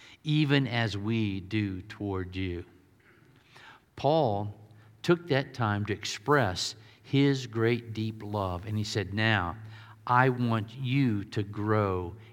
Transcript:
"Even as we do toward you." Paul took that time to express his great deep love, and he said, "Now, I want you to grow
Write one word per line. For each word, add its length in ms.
"Even 420
as 300
we 420
do 440
toward 520
you." 300
Paul 580
took 280
that 240
time 320
to 80
express 840
his 440
great 460
deep 280
love, 440
and 120
he 60
said, 300
"Now, 420
I 220
want 480
you 500
to 180
grow 680